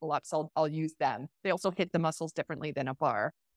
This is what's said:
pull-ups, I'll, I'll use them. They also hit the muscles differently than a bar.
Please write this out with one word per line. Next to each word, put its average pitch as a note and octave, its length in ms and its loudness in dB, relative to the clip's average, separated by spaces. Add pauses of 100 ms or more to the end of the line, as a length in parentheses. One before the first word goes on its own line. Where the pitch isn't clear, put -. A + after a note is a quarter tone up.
pull-ups, D3+ 320 -2
I'll, D#3+ 220 0
I'll D#3 120 4
use D#3 320 -2
them. C3 280 0 (160)
They F#3+ 80 2
also F3+ 180 2
hit F3+ 220 0
the E3+ 80 2
muscles D#3+ 320 0
differently - 400 -4
than C3+ 160 -2
a C3+ 80 -2
bar. B2 360 2 (260)